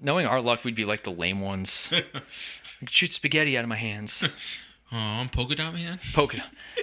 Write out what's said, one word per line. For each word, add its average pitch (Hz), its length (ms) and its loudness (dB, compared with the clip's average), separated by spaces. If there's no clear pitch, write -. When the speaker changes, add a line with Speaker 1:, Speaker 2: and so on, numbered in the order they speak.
Speaker 1:
Knowing 151 240 2
our 127 160 4
luck, 120 220 2
we'd 120 140 -2
be 110 80 2
like 104 180 0
the - 80 -4
lame 90 300 0
ones. 98 500 -2
Speaker 2:
<laughs> 170 100 4
Speaker 1:
We 135 60 -12
could - 80 0
shoot 170 160 6
spaghetti 147 480 2
out 117 60 0
of 117 40 -2
my 117 80 -2
hands. 107 540 -4
Speaker 2:
<laughs> - 60 -12
Oh, 117 60 -6
I'm 110 320 -2
Polka 127 260 0
Dot 160 200 -4
Man? 170 260 -6
Speaker 1:
Polka 143 240 4
Dot. - 80 -8